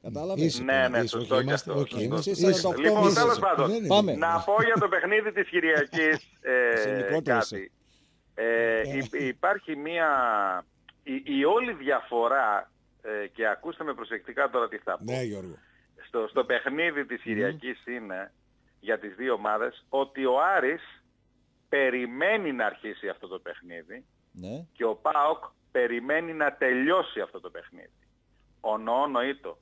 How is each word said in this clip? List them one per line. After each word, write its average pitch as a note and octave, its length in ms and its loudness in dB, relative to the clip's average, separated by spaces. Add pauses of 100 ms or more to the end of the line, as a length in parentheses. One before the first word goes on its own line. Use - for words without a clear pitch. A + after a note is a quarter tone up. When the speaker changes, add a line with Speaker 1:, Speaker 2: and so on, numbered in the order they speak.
Speaker 1:
Κατάλαβες; D#3 380 -4
Speaker 2:
Είσαι B2+ 180 0
Speaker 3:
Ναι, C3+ 100 0
ναι, C3+ 100 6
Speaker 2:
πενήντα, A#2+ 240 2 (100)
Speaker 3:
σωστό A#2+ 180 0
Speaker 2:
όχι, B2+ 100 4
Speaker 3:
και C3+ 40 -2
Speaker 2:
είμαστε, - 220 -2
Speaker 3:
αυτό, C#3+ 120 0
Speaker 2:
όχι, - 80 -4
Speaker 3:
σωστό. G#2+ 160 -4
Speaker 2:
είμαστε. D3 240 -2
Speaker 1:
Εσύ F#3+ 100 -2
είσαι F#3 100 6
Speaker 2:
Είσαι. F3+ 100 4
Speaker 1:
σαράντα F3 200 0
οκτώ, D#3 140 4
Speaker 3:
Λοιπόν, G#3+ 160 6
Speaker 1:
είσαι. G3 100 4
Speaker 3:
τέλος A#3+ 180 4
πάντων, D#3 300 2
Speaker 2:
Δεν A3 100 0
είναι. G#3 80 -4 (100)
Speaker 1:
Πάμε. G3+ 160 4 (140)
Speaker 3:
να E3 60 2 (140)
πω G3+ 80 4 (140)
για A3+ 140 4
το G3+ 60 2
παιχνίδι G3+ 440 2
της G3 160 0
Κυριακής, D#3 680 2 (240)
Speaker 1:
<laughs> B2 320 4
Είσαι G#2+ 160 2
Speaker 3:
ε, G#2 100 0
Speaker 1:
μικρότερο A#2+ 380 0
Speaker 3:
κάτι. A2 180 -2
Speaker 1:
εσύ. F#2+ 140 -10 (640)
Speaker 3:
Ε, A2+ 100 -4 (420)
Speaker 2:
Ναι. C3+ 360 -4
Speaker 3:
υ-, C3+ 120 -2
υπάρχει F#3 420 -2 (100)
μία, E3 220 0 (920)
η, C3+ 120 -8 (240)
η C#3 60 2
όλη A#3 280 2
διαφορά, A#2+ 1000 0 (320)
ε, G#2+ 240 -6
και A2+ 220 -4
ακούστε D#3+ 360 -6
με C#3+ 100 -6
προσεκτικά A2+ 560 -4
τώρα A#2 180 0
τι G#2+ 100 -10
θα - 200 -6
πω. G2 140 -14
Speaker 2:
Ναι, B2+ 100 -4
Γιώργο. F#2+ 340 -10 (500)
Speaker 3:
Στο, A2 240 -4
στο B2+ 140 0
παιχνίδι C#3 640 -2
της A#2+ 180 -8
Speaker 1:
Μμμ. A2+ 80 -6
Speaker 3:
Κυριακής G#2 540 -4
είναι G2+ 460 -12 (480)
για G#2+ 180 -2
τις G2+ 180 -12
δύο B2 180 -2
ομάδες G#2+ 540 -2
ότι C3+ 360 -2
ο B2+ 100 4 (220)
Άρης D3+ 260 0 (840)
περιμένει C#3 840 0
να A#2 140 -2
αρχίσει G2+ 420 -8
αυτό F#2+ 200 -10
το F#2 100 -10
παιχνίδι F2 680 -16 (280)
Speaker 1:
Ναι. A2 400 -12
Speaker 3:
και A#2+ 120 -6
ο A2 100 2
παοκ D3+ 500 0 (260)
περιμένει C3 640 0
να D3+ 200 0
τελειώσει C#3 680 0
αυτό F#2 200 -10
το - 100 -16
παιχνίδι. E2+ 400 -20 (680)
Ο A2 180 -2
νοό A#2+ 280 0
νοήτο. C3 560 -4